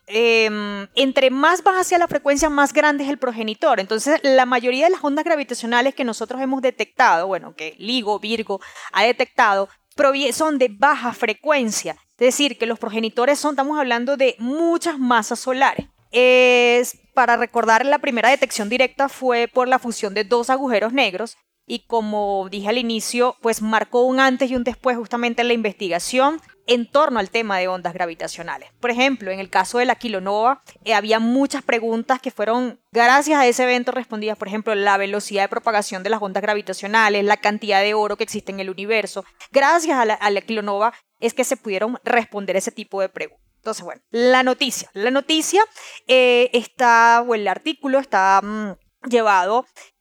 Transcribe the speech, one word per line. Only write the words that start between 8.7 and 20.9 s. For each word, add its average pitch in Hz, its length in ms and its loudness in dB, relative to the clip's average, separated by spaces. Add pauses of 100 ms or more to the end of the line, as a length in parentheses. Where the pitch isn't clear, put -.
ha 190 100 2
detectado, 220 680 2 (280)
provie-, 277 360 2
son 311 280 0
de 247 100 4
baja 247 420 0
frecuencia. 220 840 -2 (260)
Es 240 80 4
decir, 254 320 0
que 226 80 -2
los 226 100 -4
progenitores 226 600 -2
son, 294 140 -2
estamos 285 260 -2
hablando 247 360 0
de 247 220 2
muchas 320 600 -2
masas 240 400 0
solares. 262 480 -2 (240)
Es, 247 880 4 (160)
para 240 200 4
recordar, 226 480 2
la 285 140 2
primera 240 320 0
detección 240 400 0
directa 262 400 0
fue 240 380 -2
por 254 200 0
la 254 120 2
fusión 214 340 -6
de 208 100 -2
dos 240 280 -2
agujeros 240 420 0